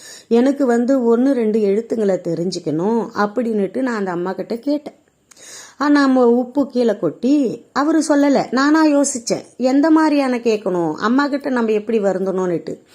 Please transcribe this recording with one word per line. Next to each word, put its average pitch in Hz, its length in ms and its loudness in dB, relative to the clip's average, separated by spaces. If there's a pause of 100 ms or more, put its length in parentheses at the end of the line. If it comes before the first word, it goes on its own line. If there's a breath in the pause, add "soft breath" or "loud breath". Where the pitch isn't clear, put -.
(280 loud breath)
எனக்கு 269 380 2
வந்து 240 520 2
ஒண்ணு 269 140 2
ரெண்டு 226 260 0
எழுத்துங்களை 208 640 -2
தெரிஞ்சுக்கணும்" 175 920 -4
அப்படின்னுட்டு 208 640 -2
நான் 247 160 -4
அந்த 202 140 -4
அம்மா 175 220 -4
கிட்ட 190 240 -8
கேட்டேன். 294 400 -6 (840 loud breath)
ஆ, 285 80 0
நம்ம 269 380 4
உப்பு 240 400 2
கீழே 233 320 0
கொட்டி 247 760 -2
அவரு 302 360 0
சொல்லல, 285 420 2
நானா 294 360 2
யோசிச்சேன், 277 560 0 (140)
எந்த 277 340 2
மாதிரியான 294 460 4
கேட்கணும், 196 560 0
அம்மா 254 340 0
கிட்ட 277 240 -4
நம்ம 233 200 0
எப்படி 214 280 0
வருந்தணும்னுட்டு. 185 840 -2 (140 loud breath)